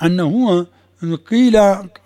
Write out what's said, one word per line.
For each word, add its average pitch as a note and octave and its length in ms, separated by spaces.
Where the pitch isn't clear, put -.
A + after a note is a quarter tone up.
أنه F3 640
قيل، A3 460